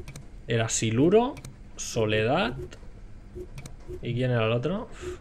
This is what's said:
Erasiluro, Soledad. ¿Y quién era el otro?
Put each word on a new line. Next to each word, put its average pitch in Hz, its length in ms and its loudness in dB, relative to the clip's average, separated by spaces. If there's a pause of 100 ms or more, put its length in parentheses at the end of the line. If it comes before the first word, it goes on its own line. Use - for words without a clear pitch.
(460)
Erasiluro, 123 880 4 (420)
Soledad. 113 800 2 (1500)
¿Y 120 120 -2
quién 127 160 2
era 117 160 4
el 110 60 4
otro? 156 360 0 (320)